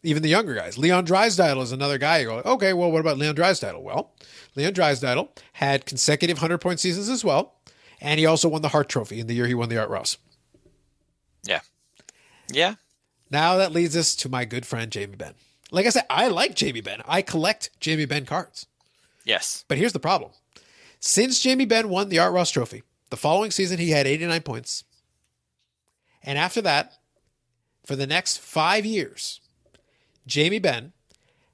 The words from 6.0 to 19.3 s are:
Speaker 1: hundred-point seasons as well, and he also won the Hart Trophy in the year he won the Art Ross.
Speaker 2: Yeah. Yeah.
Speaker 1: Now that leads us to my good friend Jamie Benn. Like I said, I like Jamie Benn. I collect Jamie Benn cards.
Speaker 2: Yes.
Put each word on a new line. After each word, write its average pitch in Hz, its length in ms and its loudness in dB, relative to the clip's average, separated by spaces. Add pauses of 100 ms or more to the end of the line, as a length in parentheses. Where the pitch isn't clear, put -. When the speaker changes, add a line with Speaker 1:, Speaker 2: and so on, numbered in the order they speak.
Speaker 1:
hundred-point 170 420 -2
seasons 185 280 -2
as 254 160 -4
well, 170 300 0 (460)
and 151 200 0
he 160 60 6
also 160 220 4
won 156 120 0
the 151 80 -2
Hart 147 220 2
Trophy 113 300 -4
in 117 60 -8
the 117 80 -4
year 120 120 0
he 123 80 -2
won 117 160 -2
the 117 80 -2
Art 110 100 -2
Ross. 90 300 -6 (1300)
Speaker 2:
Yeah. 87 160 -2 (920)
Yeah. 170 220 2 (560)
Speaker 1:
Now 160 260 2
that 185 160 2
leads 170 240 0
us 165 200 0
to - 120 -6
my 127 160 -4
good 120 220 -8
friend 113 260 -6
Jamie 101 240 -8
Benn. - 180 -14 (380)
Like 190 140 2
I - 20 4
said, 233 200 2
I 175 200 2
like 180 260 0
Jamie 117 280 -4
Benn. 101 260 -10
I 151 140 0
collect 170 480 -2 (100)
Jamie 156 240 -2
Benn 143 220 -4
cards. - 400 -8 (580)
Speaker 2:
Yes. - 420 -2